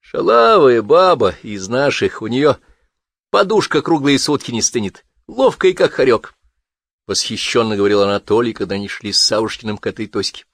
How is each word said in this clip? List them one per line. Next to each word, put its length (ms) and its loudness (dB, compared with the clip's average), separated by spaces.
«Шалавая 800 4
баба 600 2
из 260 -12
наших, 540 -2
у 40 -8
нее 300 2
подушка 520 0
круглые 360 0
сутки 320 -4
не 120 -4
стынет, 420 -6
ловкая, 480 0
как 180 0
хорек», — 420 0
восхищенно 720 -2
говорил 260 2
Анатолий, 520 0
когда 220 -6
они 120 -8
шли 240 -10
с 80 0
Савушкиным 560 -2
к 100 -8
этой 200 -6
Тоське. 480 -6